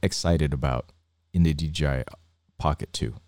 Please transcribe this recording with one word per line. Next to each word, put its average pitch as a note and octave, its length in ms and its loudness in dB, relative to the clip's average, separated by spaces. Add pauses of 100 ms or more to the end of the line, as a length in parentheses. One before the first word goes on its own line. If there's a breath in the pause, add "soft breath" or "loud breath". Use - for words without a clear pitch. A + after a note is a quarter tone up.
excited E2 520 2
about C2 380 -2 (420)
in F2 80 4
the D#2+ 100 6
D D#2 160 -2
J D#2 180 -2
I C2 180 0 (540)
Pocket - 340 -2
two? - 220 -6 (140)